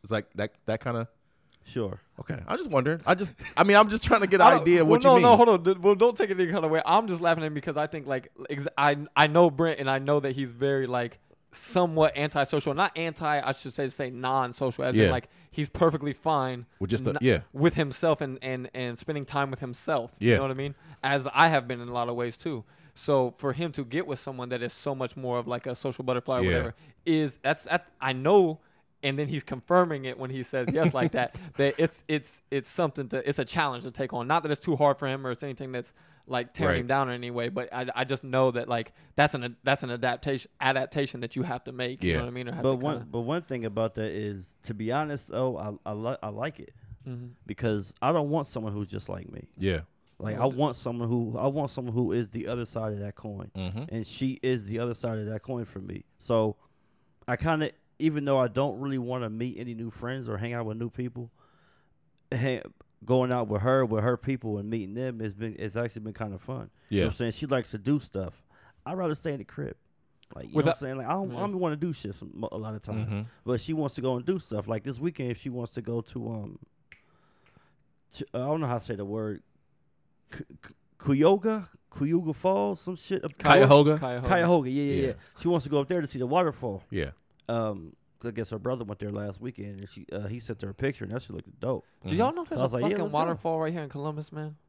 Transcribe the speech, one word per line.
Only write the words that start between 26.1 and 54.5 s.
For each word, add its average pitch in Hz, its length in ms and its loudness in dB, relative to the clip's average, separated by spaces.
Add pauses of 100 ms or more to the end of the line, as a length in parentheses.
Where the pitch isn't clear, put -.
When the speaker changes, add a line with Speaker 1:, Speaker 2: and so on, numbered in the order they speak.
Speaker 3:
or 95 40 4
Speaker 1:
Yeah. 92 60 4
Speaker 3:
whatever 82 260 0 (300)
is, 156 360 0
that's, 147 220 0
that, - 240 -2 (140)
I 131 100 -2
know. 156 480 4 (460)
And 135 140 -2
then 147 80 -2
he's 139 160 -4
confirming 156 600 2
it 127 120 -6
when 127 120 -8
he 131 140 -6
says 127 280 -2
yes 156 220 4
like 135 180 0
that, 123 240 -2 (100)
Speaker 1:
<laughs> 156 120 -16
Speaker 3:
that 139 200 2
it's, 160 300 0
it's, 151 420 -4
it's 135 200 -4
something 143 400 -2
to, 131 180 -4
it's - 100 0
a 143 60 -2
challenge 131 400 -2
to 127 80 -10
take 131 220 -6
on. 123 160 -4
Not 160 140 2
that 151 100 -2
it's - 80 -4
too 156 160 0
hard 143 200 4
for 139 120 -4
him 135 180 -4
or 127 40 -2
it's 117 120 -8
anything 131 300 -10
that's, 120 180 -8 (340)
like, 123 280 -4
tearing - 220 0
Speaker 1:
Right. 165 40 0
Speaker 3:
him 123 80 -6
down 135 220 2
in 123 60 -6
any 120 140 -8
way, 120 200 -4
but 127 240 -6
I, 127 200 -4
I 127 120 -2
just 131 180 -4
know 131 280 4
that, 120 180 -4
like, 117 240 -2 (240)
that's 143 160 6
an, 123 320 -6
that's 139 180 2
an 123 80 -6
adaptation, 123 580 -4 (120)
adaptation 135 580 0
that 120 160 -8
you 127 80 0
have 123 220 -6
to 135 80 -12
make. 123 280 -6
You 90 100 2
Speaker 1:
Yeah. 80 80 4
Speaker 3:
know - 40 -2
what 120 60 -6
I - 20 -10
mean? 123 160 -8
Or 117 60 -8
have 123 100 -6
Speaker 2:
But 131 60 4
Speaker 3:
to 135 80 4
Speaker 2:
one, 143 220 -2
Speaker 3:
kinda 85 120 -14
Speaker 2:
but 117 80 -4
one 143 220 -2
thing 127 240 -6
about 113 300 -2
that 110 140 -2
is, 98 540 -8
to 120 100 -8
be 110 200 -4
honest, 147 340 -4
though, 123 300 -2
I, 101 320 -8
I - 40 -4
li-, 113 300 -4
I 107 60 -8
like 117 320 -8
it - 120 -20 (320)
Speaker 3:
Mm-hmm. 123 200 -12 (200)
Speaker 2:
because 107 560 -4
I 143 120 2
don't 147 160 0
want 151 180 -2
someone 110 240 -6
who's 101 160 -6
just 98 220 -10
like 90 200 -10
me. - 280 -16
Speaker 1:
Yeah. 92 240 0 (360)
Speaker 2:
Like, 107 200 -6
Speaker 3:
Yeah. 120 60 0
Speaker 2:
I - 20 2
want 135 320 0
someone 120 320 -4
who, 117 280 -2
I 131 100 0
want 139 240 -2
someone 123 220 -8
who 110 200 0
is 113 160 -2
the 110 180 -8
other 120 160 -6
side 110 300 -6
of 101 60 -8
that 101 160 -8
coin, 98 380 -12
Speaker 1:
Mm-hmm. 95 300 -6 (100)
Speaker 2:
and 113 140 -6
she 131 340 -4
is 127 260 -2